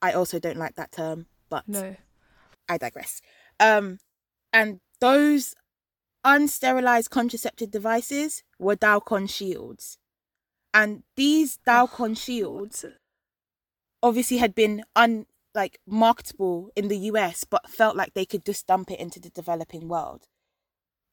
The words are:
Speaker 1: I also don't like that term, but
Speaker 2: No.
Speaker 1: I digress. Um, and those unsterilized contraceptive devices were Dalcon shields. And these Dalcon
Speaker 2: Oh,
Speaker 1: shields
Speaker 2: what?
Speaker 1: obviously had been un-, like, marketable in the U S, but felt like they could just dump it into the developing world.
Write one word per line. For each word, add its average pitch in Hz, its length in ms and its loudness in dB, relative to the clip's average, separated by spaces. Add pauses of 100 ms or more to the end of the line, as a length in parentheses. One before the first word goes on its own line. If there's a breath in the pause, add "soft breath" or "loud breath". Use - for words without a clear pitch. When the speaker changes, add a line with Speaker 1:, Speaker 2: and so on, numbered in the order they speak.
Speaker 1:
I 185 120 0
also 175 260 -2
don't 165 180 -6
like 160 200 -8
that - 160 -14
term, 160 340 -8 (240)
but 156 180 -8
Speaker 2:
No. 190 280 -6 (720 soft breath)
Speaker 1:
I 170 100 -2
digress. - 420 -10 (400 soft breath)
Um, 208 380 4 (540)
and 214 280 2 (200)
those 285 540 4 (680)
unsterilized 262 880 2
contraceptive 233 600 -4
devices 233 720 -4 (140)
were 202 180 0
Dalcon 208 520 2
shields. - 720 -10 (720)
And 214 300 2 (140)
these 294 500 2
Dalcon 240 460 4
Speaker 2:
Oh, - 20 -4
Speaker 1:
shields 214 680 -8
Speaker 2:
what? - 100 -18 (1080)
Speaker 1:
obviously 240 360 2
had 240 160 2
been 214 300 2 (100)
un-, 226 320 4 (280)
like, 196 320 -4
marketable 196 920 0
in 202 120 -4
the 202 100 -2
U 208 180 -4
S, 180 280 -2
but - 240 -2
felt 220 280 2
like - 180 -4
they 190 100 -2
could 190 200 -8
just - 220 -8
dump 185 260 0
it - 80 -12
into 170 180 -12
the 175 120 -20
developing 165 580 -8
world. - 400 -8 (840)